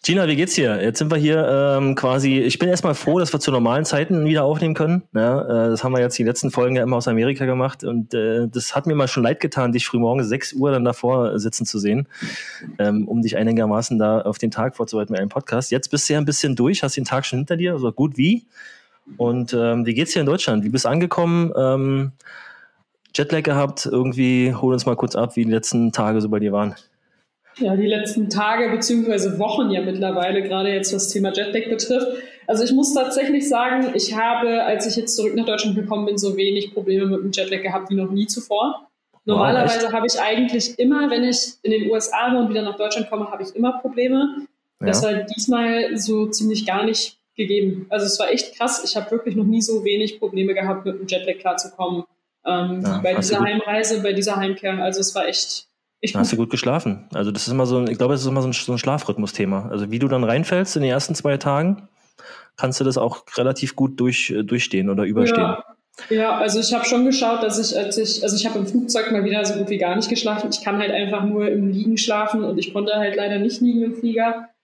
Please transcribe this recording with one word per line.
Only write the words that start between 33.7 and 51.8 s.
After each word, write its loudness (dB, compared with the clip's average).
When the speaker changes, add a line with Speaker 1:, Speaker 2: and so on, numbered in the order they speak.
Speaker 2:
ich -2
habe, 0
als 0
ich -2
jetzt -2
zurück 0
nach 0
Deutschland 0
gekommen -2
bin, -2
so -2
wenig 0
Probleme 0
mit 0
dem -4
Jetlag -4
gehabt -4
wie 0
noch 0
nie 0
zuvor. -4
Speaker 1:
Wow, -20
Speaker 2:
Normalerweise 4
Speaker 1:
echt? -2
Speaker 2:
habe 0
ich 0
eigentlich 0
immer, 4
wenn 2
ich -2
in 0
den 2
U 2
S -2
A 2
war 4
und 2
wieder 0
nach -6
Deutschland -2
komme, -4
habe -8
ich -10
immer 0
Probleme. 0
Speaker 1:
Ja. -2
Speaker 2:
Das 2
war 2
diesmal 0
so 0
ziemlich -2
gar -2
nicht -2
gegeben. 0
Also 0
es -2
war 0
echt -2
krass. -2
Ich -4
habe -6
wirklich -2
noch 2
nie 4
so -2
wenig 0
Probleme 0
gehabt, -2
mit -6
dem -10
Jetlag -4
klarzukommen, -4